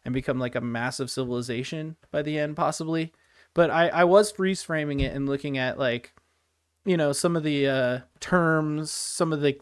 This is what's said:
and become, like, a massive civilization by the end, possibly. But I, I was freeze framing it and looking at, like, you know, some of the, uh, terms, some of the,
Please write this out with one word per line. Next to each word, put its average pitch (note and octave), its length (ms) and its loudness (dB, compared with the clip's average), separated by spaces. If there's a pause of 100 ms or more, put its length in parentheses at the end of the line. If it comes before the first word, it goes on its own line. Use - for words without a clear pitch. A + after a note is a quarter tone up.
and B2+ 100 -4
become, C3 240 -2
like, B2 160 -4
a B2 60 -2
massive A#2+ 500 -4
civilization B2+ 840 -6 (140)
by D3+ 120 -4
the D3+ 160 -4
end, D3+ 180 -2
possibly. D#3+ 560 -2 (420)
But E3 160 6
I, E3 180 4
I E3+ 160 4
was G3+ 260 6
freeze F#3+ 320 -2
framing D3+ 380 -2
it C3+ 140 0
and C#3 140 -2
looking C#3 300 -2
at, B2+ 200 -2
like, B2 340 -2 (720)
you F3+ 120 2
know, D3 160 2
some E3+ 240 0
of D#3+ 60 0
the, C#3+ 260 2
uh, B2+ 300 0 (220)
terms, D#3 720 0
some - 420 -2
of D3 80 -2
the, C#3+ 220 2